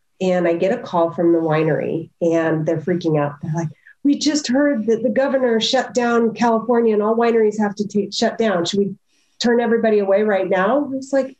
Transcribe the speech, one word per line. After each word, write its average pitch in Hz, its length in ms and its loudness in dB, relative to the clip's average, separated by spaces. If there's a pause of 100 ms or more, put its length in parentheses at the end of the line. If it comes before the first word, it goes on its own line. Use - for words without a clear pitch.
(180)
and 180 300 0
I 170 60 2
get 185 180 0
a 247 80 -6
call 165 320 -2
from 170 220 2
the 165 60 4
winery, 160 680 -2 (140)
and 165 420 0
they're 160 160 -2
freaking 170 400 -2
out. 143 220 -2
They're 170 120 -6
like, 165 140 -4 (340)
"We 285 160 2
just 294 300 -2
heard 254 380 0
that 226 160 0
the 247 80 0
governor 254 500 0
shut 247 320 -2
down 233 400 0
California 233 600 2
and 208 80 2
all 220 140 0
wineries 226 420 2
have 202 160 -2
to 202 120 -4
ta-, 202 240 -2
shut - 280 -2
down. 196 260 0
Should 196 140 -4
we 196 160 -2 (460)
turn 240 200 2
everybody 220 380 2
away 196 240 2
right 190 260 0
now?" 196 300 2
I 285 100 -4
was 262 240 -8
like 269 280 -2